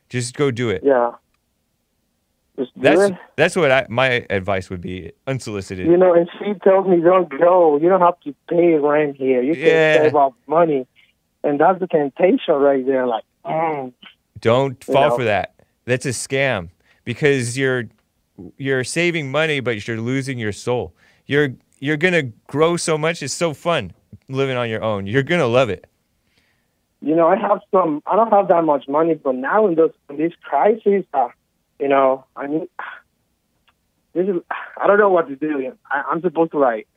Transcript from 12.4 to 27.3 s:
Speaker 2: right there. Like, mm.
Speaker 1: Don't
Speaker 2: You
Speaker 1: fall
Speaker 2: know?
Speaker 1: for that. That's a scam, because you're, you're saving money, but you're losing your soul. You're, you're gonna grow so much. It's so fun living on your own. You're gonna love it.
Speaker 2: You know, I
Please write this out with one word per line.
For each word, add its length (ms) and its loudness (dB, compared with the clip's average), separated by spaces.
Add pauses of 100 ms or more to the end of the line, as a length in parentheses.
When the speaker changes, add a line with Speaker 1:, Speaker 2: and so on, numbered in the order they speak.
Speaker 2:
right 280 2
there. 220 0
Like, 200 -4 (200)
mm. 480 -6 (460)
Speaker 1:
Don't 480 0
Speaker 2:
You 60 -4
Speaker 1:
fall 160 4
Speaker 2:
know? 80 0
Speaker 1:
for 80 -2
that. 280 -2 (320)
That's 220 -2
a 20 -4
scam, 600 -4 (380)
because 500 0
you're, 280 -2 (720)
you're 260 -2
saving 480 -4
money, 300 -2
but 260 -4
you're 140 -6
losing 360 -4
your 140 -4
soul. 420 -6 (320)
You're, 280 0 (260)
you're 160 -4
gonna 280 0 (240)
grow 280 0
so 220 -2
much. 260 -4
It's 100 -8
so 200 -4
fun 400 -4 (340)
living 300 -2
on 120 -2
your 140 -6
own. 240 -4
You're 160 0
gonna 240 0
love 220 2
it. 180 -8 (1120)
Speaker 2:
You 140 0
know, 140 4
I 80 2